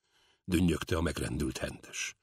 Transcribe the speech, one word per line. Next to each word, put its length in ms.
dünnyögte 540
a 40
megrendült 560
hentes. 640